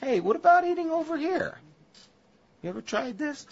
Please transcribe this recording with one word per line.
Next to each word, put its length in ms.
Hey, 200
what 160
about 280
eating 260
over 260
here? 420
You 80
ever 120
tried 360
this? 340